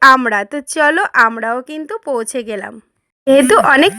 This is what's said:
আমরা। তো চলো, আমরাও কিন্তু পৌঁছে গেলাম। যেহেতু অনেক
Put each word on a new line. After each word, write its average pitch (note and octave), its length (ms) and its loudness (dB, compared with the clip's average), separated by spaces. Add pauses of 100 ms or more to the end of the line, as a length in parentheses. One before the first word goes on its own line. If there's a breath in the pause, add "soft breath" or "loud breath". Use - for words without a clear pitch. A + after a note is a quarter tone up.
আমরা। B3 440 2
তো C#4+ 160 -10
চলো, D#4+ 520 -2
আমরাও A3+ 480 0
কিন্তু D#4 360 -12
পৌঁছে A#3+ 460 -8
গেলাম। G#3 380 -12 (460)
যেহেতু C4+ 300 4
অনেক D4 420 4